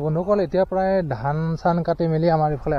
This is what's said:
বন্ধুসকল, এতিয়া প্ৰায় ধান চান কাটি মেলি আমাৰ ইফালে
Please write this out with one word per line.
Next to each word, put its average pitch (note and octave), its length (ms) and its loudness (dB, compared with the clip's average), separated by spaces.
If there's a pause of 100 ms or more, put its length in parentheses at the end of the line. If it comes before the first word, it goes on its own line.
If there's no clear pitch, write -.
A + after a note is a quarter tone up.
বন্ধুসকল, F3 360 0
এতিয়া F3+ 240 2
প্ৰায় F#3+ 320 0 (180)
ধান C#3 220 -2 (240)
চান E3+ 160 2 (100)
কাটি E3+ 220 0
মেলি D#3+ 280 2
আমাৰ D3+ 200 2
ইফালে D3+ 220 -2